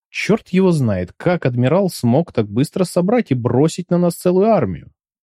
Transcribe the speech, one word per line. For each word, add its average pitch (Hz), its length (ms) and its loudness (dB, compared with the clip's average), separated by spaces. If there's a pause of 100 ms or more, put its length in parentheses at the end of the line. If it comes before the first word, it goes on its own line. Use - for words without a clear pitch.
Черт - 400 -2
его 185 220 2
знает, 107 460 -2
как 170 280 -2
адмирал 135 440 0
смог 127 420 0
так 107 160 -2
быстро 131 360 -2
собрать 208 480 0
и 131 40 2
бросить 123 540 -2
на 175 80 2
нас 175 180 0
целую 185 360 0
армию. 98 400 -2 (320)